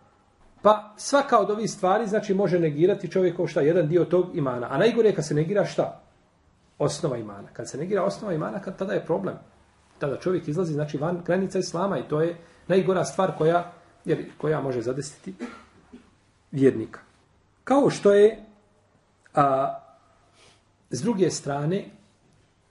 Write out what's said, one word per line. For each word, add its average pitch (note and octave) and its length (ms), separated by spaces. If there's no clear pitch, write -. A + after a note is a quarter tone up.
pa G#3 340
svaka C#4 420
od G3 120
ovih G#3 200
stvari, G#3 360
znači, G3+ 280
može F#3 240
negirati E3+ 520
čovjekov F3+ 360
šta? D#3+ 140
Jedan D3+ 280
dio E3 160
tog F3+ 320
imana. B2 340
A E3+ 80
najgore A3 300
je F#3+ 60
kad D3+ 120
se D#3 80
negira E3+ 300
šta? - 380
Osnova D3 380
imana. G#2 360
Kad A2+ 180
se B2 80
negira F#3 260
osnova G3 300
imana, F#3+ 260
kad, F#3+ 180
tada G3 140
je D#3+ 140
problem. F3 300
Tada C#3+ 180
čovjek E3+ 320
izlazi, D#3+ 240
znači, D3 260
van F3 280
granica F#3 320
islama F3+ 400
i A2+ 100
to D3+ 120
je E3+ 180
najgora F3+ 360
stvar F3 340
koja, E3+ 340
jer, D3+ 340
koja D3+ 220
može B2+ 220
zadesiti C#3+ 520
vjernika. A#2+ 500
Kao C4 260
što G3+ 220
je, G#3 320
a, C3+ 400
s B2 120
druge F#3 280
strane, D3 540